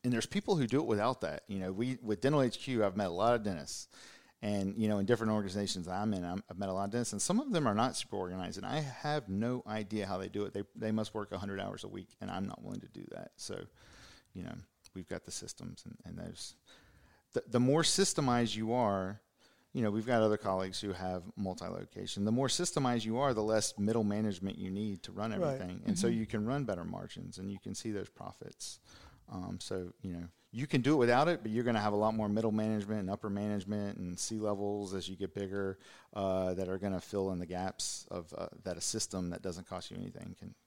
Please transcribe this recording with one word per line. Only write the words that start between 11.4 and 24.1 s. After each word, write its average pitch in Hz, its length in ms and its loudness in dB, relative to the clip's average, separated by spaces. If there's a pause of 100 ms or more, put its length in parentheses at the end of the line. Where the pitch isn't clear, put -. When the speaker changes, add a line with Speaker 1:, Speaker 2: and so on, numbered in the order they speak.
Speaker 1:
hours 98 240 -6
a 98 40 -10
week, 98 200 -10 (140)
and 98 100 -6
I'm 95 160 -2
not - 160 -8
willing 50 160 -8
to - 80 -12
do - 240 -14
that. 50 240 -10
So, - 240 -8 (760)
you 92 80 -10
know, - 140 -10 (400)
we've 92 120 -10
got - 180 -6
the - 60 -12
systems - 540 -12
and, - 100 -14 (100)
and 85 120 -10
those. 85 380 -12 (800)
The, 127 180 -2
the 120 80 4
more 139 240 6
systemized 120 720 4
you 110 180 0
are, 101 480 2 (520)
you 127 100 2
know, 107 80 4
we've 110 160 0
got 117 160 6
other 107 140 6
colleagues 95 440 0
who 101 120 -2
have 92 280 -2 (160)
multi-location. 92 880 -4
The 110 60 4
more 127 160 4
systemized 123 580 2
you 113 140 0
are, 139 160 4
the 107 80 2
less 107 340 2
middle 110 260 2
management 101 540 0